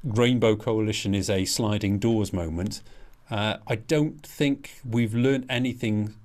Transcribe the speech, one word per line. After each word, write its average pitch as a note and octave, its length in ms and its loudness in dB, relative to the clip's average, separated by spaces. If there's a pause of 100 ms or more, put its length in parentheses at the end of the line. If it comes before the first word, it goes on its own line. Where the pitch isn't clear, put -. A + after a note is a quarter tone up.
Rainbow A#2+ 520 4
Coalition G#2+ 600 0
is F#2+ 140 0
a F#2+ 160 2
sliding G#2 540 0
doors A2 340 2
moment. F2 480 -4 (480)
Uh, G#2+ 280 -2 (100)
I A#2+ 80 -2
don't D3+ 500 0
think - 580 -2
we've A#2 300 0
learnt B2+ 340 2
anything A2 760 -2